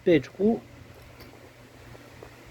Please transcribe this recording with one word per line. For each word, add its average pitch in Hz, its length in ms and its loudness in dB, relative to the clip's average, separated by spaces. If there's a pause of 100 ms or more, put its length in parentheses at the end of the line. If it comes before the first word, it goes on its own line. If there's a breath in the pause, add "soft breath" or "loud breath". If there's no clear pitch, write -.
빼주고 190 580 2 (1900)